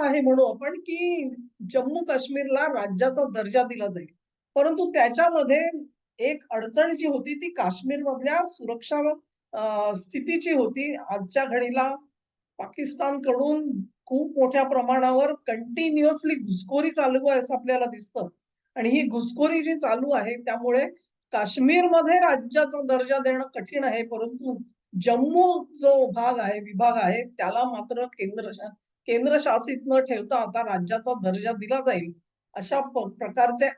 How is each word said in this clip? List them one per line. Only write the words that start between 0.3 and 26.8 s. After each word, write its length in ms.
आपण 360
की 500
जम्मू 300
काश्मीरला 580
राज्याचा 640
दर्जा 400
दिला 240
जाईल. 260
परंतु 340
त्याच्यामध्ये 800
एक 320
अडचण 440
जी 120
होती 280
ती 140
काश्मीरमधल्या 960
सुरक्षा, 680
अ, 400
स्थितीची 600
होती. 420
आजच्या 500
घडीला 500
पाकिस्तानकडून 1200
खूप 340
मोठ्या 240
प्रमाणावर 680
कंटिन्युअसली 1000
घुसखोरी 560
चालू 380
आहे 100
असं 160
आपल्याला 300
दिसतं 420
आणि 140
ही 180
घुसखोरी 560
जी 120
चालू 360
आहे 240
त्यामुळे 540
काश्मीरमध्ये 880
राज्याचा 640
दर्जा 360
देणं 280
कठीण 280
आहे, 200
परंतु 540
जम्मू 680
जो 380
भाग 280
आहे, 200
विभाग 360